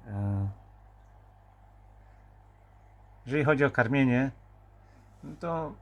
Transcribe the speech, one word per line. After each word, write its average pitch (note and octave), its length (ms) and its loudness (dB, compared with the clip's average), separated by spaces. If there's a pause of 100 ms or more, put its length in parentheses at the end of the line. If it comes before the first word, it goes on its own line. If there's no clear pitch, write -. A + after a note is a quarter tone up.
E, G2+ 400 -2 (2750)
jeżeli C#3 180 0
chodzi C#3+ 220 4
o C3 60 2
karmienie, B2+ 600 2 (920)
no D3 160 -14
to E3 420 -6